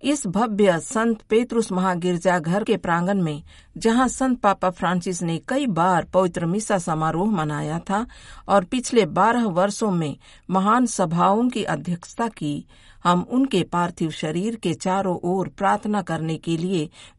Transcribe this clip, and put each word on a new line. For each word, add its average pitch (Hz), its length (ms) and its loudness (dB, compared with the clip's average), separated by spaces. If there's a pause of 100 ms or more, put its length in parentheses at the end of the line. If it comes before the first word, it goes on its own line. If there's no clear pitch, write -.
"इस 277 240 -2
भव्य 196 540 2
संत 226 420 -2
पेत्रुस 226 500 0
महागिरजा 180 640 2
घर 170 260 0
के 208 120 0
प्रांगण 180 460 0
में, 151 200 -2 (340)
जहां 226 320 2
संत 254 320 -2
पापा 190 300 2
फ्रांसिस 180 520 -2
ने 165 260 -2
कई 269 180 0
बार 175 380 2
पवित्र 180 420 0
मिसा 202 320 0
समारोह 160 520 -2
मनाया 151 480 -2
था 202 280 -4 (420)
और 190 160 4
पिछले 233 420 2
बारह 220 380 2
वर्षों 208 460 0
में 170 260 0 (340)
महान 208 360 2
सभाओं 190 640 2
की 226 160 -4
अध्यक्षता 170 640 -4
की, 151 380 -6 (380)
हम 175 160 4
उनके 254 420 0
पार्थिव 175 480 -2
शरीर 175 460 -4
के 170 180 -4
चारों 185 500 -2
ओर 185 240 -2
प्रार्थना 208 540 -2
करने 160 340 -4
के 165 200 -4
लिए 165 340 -2 (280)